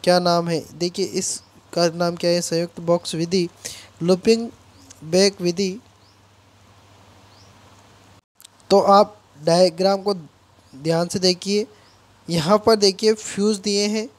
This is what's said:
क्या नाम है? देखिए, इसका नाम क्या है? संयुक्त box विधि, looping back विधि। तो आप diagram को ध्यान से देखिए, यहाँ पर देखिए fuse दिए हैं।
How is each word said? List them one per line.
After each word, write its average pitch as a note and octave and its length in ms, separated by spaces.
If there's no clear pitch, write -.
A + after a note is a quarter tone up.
क्या F3+ 160
नाम E3+ 300
है? D#3+ 160
देखिए, F3 280
इसका - 800
नाम F3 280
क्या F3 160
है? F3 100
संयुक्त E3+ 380
box E3+ 360
विधि, E3+ 340
looping A3+ 480
back F#3 380
विधि। F#3 380
तो G3 100
आप G3+ 420
diagram F3+ 580
को G3+ 120
ध्यान E3 320
से G3 120
देखिए, F#3 480
यहाँ E3+ 280
पर A3 180
देखिए G#3 380
fuse G3+ 480
दिए G#3 260
हैं। A3 320